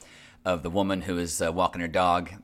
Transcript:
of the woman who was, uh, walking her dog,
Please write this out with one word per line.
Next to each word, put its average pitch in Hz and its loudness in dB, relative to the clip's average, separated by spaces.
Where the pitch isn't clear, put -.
of 87 0
the 85 -4
woman 95 0
who 90 -4
was, 87 -2
uh, 82 0
walking 87 0
her 85 -4
dog, 87 2